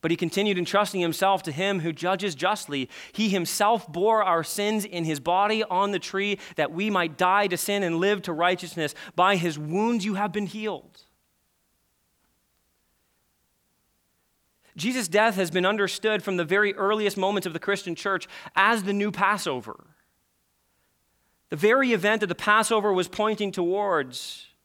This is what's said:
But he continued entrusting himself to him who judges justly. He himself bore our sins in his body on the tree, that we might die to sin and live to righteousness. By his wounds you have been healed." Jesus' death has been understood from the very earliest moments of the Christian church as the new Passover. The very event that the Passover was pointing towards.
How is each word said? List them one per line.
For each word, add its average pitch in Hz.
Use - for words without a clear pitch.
But 160
he 170
continued 196
entrusting 196
himself 185
to 156
him 190
who 160
judges 180
justly. 143
He 214
himself 202
bore 208
our 170
sins 208
in 175
his 156
body 202
on 202
the 185
tree, 196
that 151
we 196
might 170
die 190
to 175
sin 202
and 165
live 202
to 175
righteousness. 165
By 190
his 165
wounds 190
you 202
have 202
been 208
healed." 214
Jesus' 220
death 208
has 185
been 180
understood 208
from 196
the 175
very 196
earliest 202
moments 196
of 160
the 160
Christian 190
church 190
as 208
the 196
new 202
Passover. 175
The 165
very 240
event 208
that 208
the 170
Passover 214
was 180
pointing 208
towards. 175